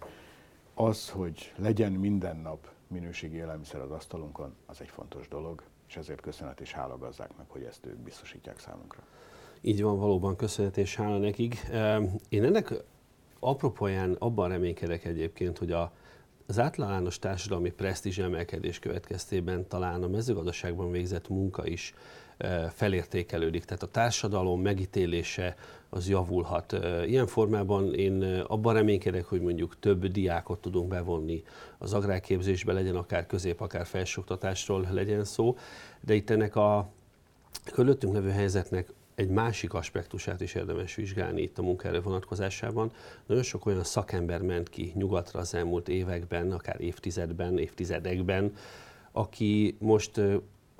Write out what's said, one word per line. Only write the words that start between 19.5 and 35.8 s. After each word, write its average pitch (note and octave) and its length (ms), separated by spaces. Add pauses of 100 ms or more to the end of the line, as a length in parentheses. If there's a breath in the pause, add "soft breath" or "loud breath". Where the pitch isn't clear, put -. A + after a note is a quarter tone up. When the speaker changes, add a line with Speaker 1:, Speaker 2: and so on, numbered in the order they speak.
Speaker 2:
talán F2+ 340
a F2+ 60
mezőgazdaságban F2+ 800
végzett F2+ 380
munka F#2+ 380
is, - 280 (420 loud breath)
eh, E2+ 340
felértékelődik. E2+ 960
Tehát - 180
a F#2+ 80
társadalom G2 720
megítélése F#2 920 (320 loud breath)
az F#2 200
javulhat. F2+ 640
Eh, E2+ 360
ilyen B2 180
formában G2+ 680
én, F#2+ 280
eh, F#2 280
abban A2 240
reménykedek, G2 500
hogy F2+ 160
mondjuk E2+ 380
több G2 280
diákot F2+ 540
tudunk F2+ 280
bevonni E2+ 540 (360 loud breath)
az G2 160
agrárképzésbe, F#2+ 800
legyen F#2 240
akár F2 300
közép-, F2+ 340
akár E2+ 260
felsőoktatásról F#2 1040
legyen G2+ 340
szó, A2+ 320 (440 loud breath)